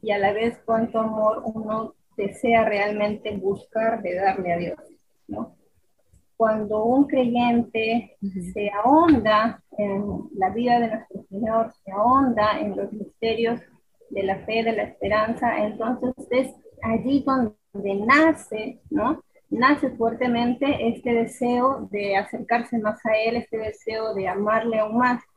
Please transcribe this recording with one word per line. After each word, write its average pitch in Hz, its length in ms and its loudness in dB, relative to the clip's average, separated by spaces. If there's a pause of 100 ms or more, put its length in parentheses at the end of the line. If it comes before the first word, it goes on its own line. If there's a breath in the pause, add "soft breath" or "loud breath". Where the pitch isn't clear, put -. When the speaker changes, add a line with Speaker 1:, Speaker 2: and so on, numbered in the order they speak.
Speaker 1:
y 214 100 -4
a 202 60 2
la 202 140 2
vez 226 340 -2
cuánto 226 340 0
amor 220 440 0
uno 220 520 -6 (200)
desea 226 500 2
realmente 208 720 -2
buscar 196 640 -2
de 180 140 -4
darle 190 380 0
a 170 40 0
Dios, 175 220 -6 (480)
¿no? - 280 -10 (800)
Cuando 214 500 0
un 262 220 4
creyente 240 1120 0
Speaker 2:
Ujú. 196 200 -6 (120)
Speaker 1:
se 202 160 -4
ahonda 233 920 4 (160)
en 202 580 -4
la 185 160 0
vida 240 280 2
de 233 100 2
nuestro 214 400 -10
Señor, 226 440 -2 (100)
se 190 80 -14
ahonda 226 680 2
en 202 160 -4
los 196 180 -6
misterios 226 680 -2 (500)
de 196 140 -4
la 190 220 0
fe, 226 180 0
de 226 100 0
la 208 100 -2
esperanza, 214 840 -2
entonces 240 480 -4 (160)
es 262 240 0 (300)
allí 247 420 0
donde 208 680 -2
nace, 247 840 2 (100)
¿no? 214 340 -2 (260 soft breath)
Nace 262 420 2
fuertemente 240 960 0
este 233 240 -4
deseo 240 800 0
de 202 260 -2
acercarse 233 600 -2
más 214 280 -2
a 220 120 2
Él, 226 200 0
este 226 200 -6
deseo 220 560 -6
de 190 140 -4
amarle 220 520 0
aún 214 180 0
más. 247 260 2 (140)